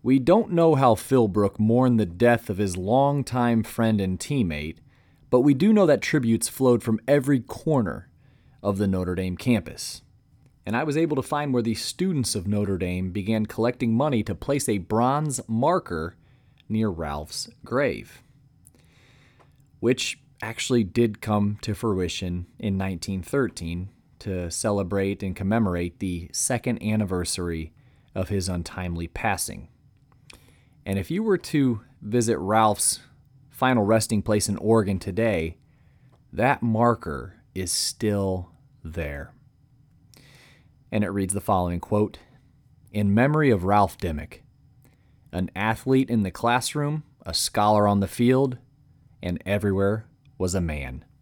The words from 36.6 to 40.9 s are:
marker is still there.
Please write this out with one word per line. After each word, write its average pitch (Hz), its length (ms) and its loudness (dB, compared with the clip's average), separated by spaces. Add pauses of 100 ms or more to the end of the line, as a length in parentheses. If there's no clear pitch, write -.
marker 110 720 0 (180)
is 92 180 -6
still 98 800 -2 (340)
there. 76 480 -8 (1600)